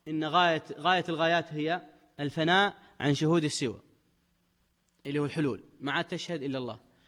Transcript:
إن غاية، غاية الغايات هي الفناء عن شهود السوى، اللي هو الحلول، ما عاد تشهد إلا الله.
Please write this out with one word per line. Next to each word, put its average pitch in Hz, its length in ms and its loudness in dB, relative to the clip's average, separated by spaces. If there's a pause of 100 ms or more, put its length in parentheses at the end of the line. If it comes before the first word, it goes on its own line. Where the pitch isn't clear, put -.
إن 156 160 -2
غاية، 165 380 4 (160)
غاية 170 300 2
الغايات 165 440 0
هي 156 300 -2 (380)
الفناء 165 540 2 (260)
عن 143 140 2
شهود 156 300 2
السوى، 131 360 -4 (1300)
اللي 143 120 -2
هو 147 60 2
الحلول، 139 400 -2 (160)
ما 139 120 -6
عاد 165 120 0
تشهد 170 380 -8
إلا 135 160 -4
الله. 117 220 -10 (280)